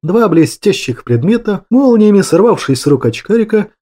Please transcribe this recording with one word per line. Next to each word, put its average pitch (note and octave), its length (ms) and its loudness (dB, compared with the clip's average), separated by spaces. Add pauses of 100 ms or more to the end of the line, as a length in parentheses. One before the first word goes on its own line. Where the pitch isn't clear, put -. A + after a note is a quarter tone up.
Два G3+ 260 0
блестящих D#3+ 720 -2
предмета, G3 680 -2
молниями A3 500 4
сорвавшись E3+ 600 0
с - 60 -4
рук D3 180 0
очкарика, G#3 680 -2 (120)